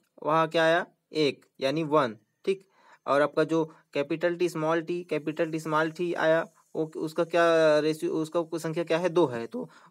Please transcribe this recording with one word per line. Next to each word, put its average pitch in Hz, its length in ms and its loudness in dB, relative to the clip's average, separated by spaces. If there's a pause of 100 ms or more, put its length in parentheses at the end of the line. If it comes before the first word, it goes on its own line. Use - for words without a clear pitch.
(240)
वहाँ 160 240 2
क्या 160 160 2
आया, 165 220 4 (280)
एक, 147 320 -2 (140)
यानी 143 260 -2
वन, 139 320 0 (280)
ठीक, 190 200 -4 (420)
और 139 140 2
आपका 147 240 0
जो 160 180 0 (300)
कैपिटल 165 420 -2
टी, 175 140 0
स्मॉल 160 320 -2
टी, 175 280 -8
कैपिटल 156 420 -4
टी, 160 80 -6
स्मॉल 160 320 -2
टी 170 240 -4
आया, 160 260 2 (340)
वो 156 120 -2
क-, 160 120 -14
उसका 160 260 -2
क्या 165 540 4
रेशियो, 156 340 -2
उसका 160 280 -2
को-, 165 180 -8
संख्या 165 240 -4
क्या 165 140 0
है, 180 120 -2
दो 165 180 4
है, 117 200 -6
तो - 220 -10 (220)